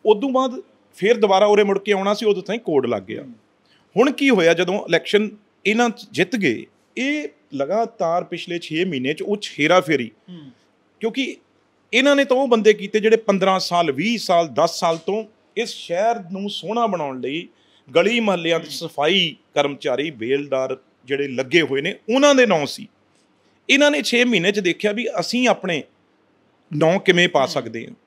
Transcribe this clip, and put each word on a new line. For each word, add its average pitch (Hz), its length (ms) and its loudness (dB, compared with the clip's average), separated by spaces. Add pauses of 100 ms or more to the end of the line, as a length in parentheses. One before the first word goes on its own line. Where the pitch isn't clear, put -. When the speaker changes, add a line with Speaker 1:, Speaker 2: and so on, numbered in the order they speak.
Speaker 1:
ਉਦੋਂ 214 240 2
ਬਾਅਦ 254 300 -2 (340)
ਫਿਰ 220 220 2
ਦੁਬਾਰਾ 208 300 4
ਉਰੇ 208 180 4
ਮੁੜ 196 140 0
ਕੇ 208 140 -4
ਆਉਣਾ 196 220 0
ਸੀ, 214 120 -4
ਉਦੋਂ 196 160 0
ਤਾਈਂ 208 160 -6
ਕੋਡ 139 280 0
ਲੱਗ 107 160 -2
ਗਿਆ। 107 200 -12
Speaker 2:
ਹੂੰ। - 100 -18 (640)
Speaker 1:
ਹੁਣ 262 160 4
ਕੀ 277 180 0
ਹੋਇਆ, 170 240 4
ਜਦੋਂ 180 340 -2
ਇਲੈਕਸ਼ਨ 202 420 0 (360)
ਇਹਨਾਂ 226 240 2
'ਚ - 220 -18
ਜਿੱਤ 185 240 -2
ਗਏ, 131 300 -2 (300)
ਇਹ 285 320 -4 (260)
ਲਗਾਤਾਰ 175 720 -2
ਪਿਛਲੇ 175 340 -10
ਛੇ 165 260 -4
ਮਹੀਨੇ 143 300 -4
'ਚ 175 80 -8
ਉਹ 202 140 -2
ਛੇਰਾ 175 440 2
ਫੇਰੀ, 135 300 -2 (200)
Speaker 2:
ਹੂੰ। 147 220 -20 (480)
Speaker 1:
ਕਿਉਂਕਿ 233 360 -6 (560)
ਇਹਨਾਂ 277 240 4
ਨੇ 277 80 2
ਤਾਂ 262 120 0
ਉਹ 269 120 0
ਬੰਦੇ 220 240 4
ਕੀਤੇ 202 280 -2
ਜਿਹੜੇ 196 160 4
ਪੰਦਰਾਂ 190 440 0
ਸਾਲ, 175 320 0
ਵੀਹ 202 260 -2
ਸਾਲ, 170 300 0
ਦਸ 147 320 0
ਸਾਲ 165 180 0
ਤੋਂ 214 260 -4 (320)
ਇਸ 226 140 -4
ਸ਼ਹਿਰ 202 460 -2 (160)
ਨੂੰ 196 180 -8
ਸੋਹਣਾ 226 360 -2
ਬਣਾਉਣ 147 340 -4
ਲਈ 139 280 -6 (460)
ਗਲੀ 208 260 4
ਮੁਹੱਲਿਆਂ 170 400 0
ਦੇ 165 60 -16
Speaker 3:
ਹੂੰ। - 220 -12
Speaker 1:
ਸਫਾਈ 165 480 0 (180)
ਕਰਮਚਾਰੀ, 143 560 -2
ਬੇਲਦਾਰ 131 680 -4 (280)
ਜਿਹੜੇ 139 240 -4
ਲੱਗੇ 131 340 0
ਹੋਏ 135 180 -2
ਨੇ, 175 140 -6 (200)
ਉਹਨਾਂ 285 200 6
ਦੇ 254 120 6
ਨਾਂ 160 200 0
ਸੀ। - 220 -12 (840)
ਇਹਨਾਂ 285 200 6
ਨੇ 285 120 -2
ਛੇ 240 220 2
ਮਹੀਨੇ 202 280 2
'ਚ 208 80 -4
ਦੇਖਿਆ 185 320 -2
ਵੀ 226 160 -4 (120)
ਅਸੀਂ 240 280 0
ਆਪਣੇ 175 340 -2 (960)
ਨਾਂ 165 220 2
ਕਿਵੇਂ 175 300 4
ਪਾ 151 120 2
Speaker 3:
ਹੂੰ। 127 80 2
Speaker 1:
ਸਕਦੇ 123 380 -6
ਹਾਂ। - 80 -20 (120)